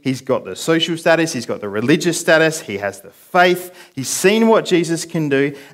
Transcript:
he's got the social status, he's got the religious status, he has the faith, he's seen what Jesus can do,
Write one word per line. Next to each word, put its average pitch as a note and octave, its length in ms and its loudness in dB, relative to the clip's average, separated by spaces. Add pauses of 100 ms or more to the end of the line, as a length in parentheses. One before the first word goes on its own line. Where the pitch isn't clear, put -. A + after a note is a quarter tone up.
he's C3 200 -4
got A#2+ 240 -4
the F#2 100 -12
social E3 400 -2
status, D#3+ 380 0
he's B2 140 -8
got A2+ 120 -6
the G#2 100 -8
religious D3+ 500 0
status, D#3+ 420 2
he G2+ 160 -8
has G2+ 240 -8
the - 80 -20
faith, F3+ 680 0 (200)
he's C3 140 -8
seen A3 380 2
what G3+ 180 4
Jesus E3 400 -2
can D#3 220 -4
do, C#3 280 0 (180)